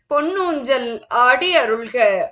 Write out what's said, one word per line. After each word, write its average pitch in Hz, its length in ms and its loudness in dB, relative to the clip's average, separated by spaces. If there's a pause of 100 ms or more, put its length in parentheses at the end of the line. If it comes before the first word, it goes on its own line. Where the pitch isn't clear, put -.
பொன்னூஞ்சல் 294 960 -4
ஆடி 269 480 4
அருள்க. 220 760 0